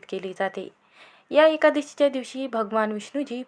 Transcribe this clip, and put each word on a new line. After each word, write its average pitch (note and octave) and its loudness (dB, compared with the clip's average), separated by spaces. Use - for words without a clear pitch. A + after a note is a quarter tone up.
केली F#3 -8
जाते. F#3+ -4
या D4+ 8
एकादशीच्या D4 2
दिवशी C4 -8
भगवान A3 -2
विष्णूची A#3+ -8